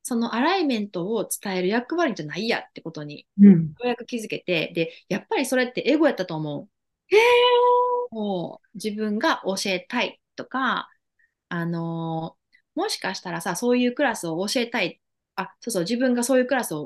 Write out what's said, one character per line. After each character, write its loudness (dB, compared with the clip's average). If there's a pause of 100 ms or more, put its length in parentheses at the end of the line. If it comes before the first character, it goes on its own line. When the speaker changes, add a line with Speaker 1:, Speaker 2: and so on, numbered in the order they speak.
Speaker 1:
そ -6
の -2
ア 0
ラ 2
イ 0
メ 0
ン -6
ト -4
を -2
伝 -6
え 0
る 0
役 0
割 0
じ -8
ゃ -8
な -8
い -4
や 0
っ -14
て -18
こ -10
と -10
に、 -14 (140)
Speaker 2:
う 12
ん。 12
Speaker 1:
よ 8 (240)
う -2
や 0
く -12
気 -8
づ -8
け -6
て、 -2
で、 -2 (160)
や -2
っ -12
ぱ -2
り 0
そ -2
れ 2
っ -8
て -6
エ 4
ゴ 2
や 4
っ -6
た -4
と -8
思 -6
う。 -20 (380)
Speaker 2:
へ 4
ー。 10 (920)
Speaker 1:
も -6
う、 -20
自 -6
分 -4
が 0
教 -2 (160)
え -2
た -4
い -6 (140)
と -10
か、 -4 (600)
あ -4
の -6 (400)
ー、 -2
も -2
し -4
か -6
し -12
た -10
ら -6
さ、 -4
そ -2
う 4
い 2
う 0
ク -2
ラ 0
ス -8
を -4
教 -2
え -4
た -4
い、 -4 (340)
あ、 -8
そ -10
う -6
そ -2
う、 0
自 -2
分 2
が 0
そ 2
う 6
い 4
う 0
ク 0
ラ 0
ス -6
を -6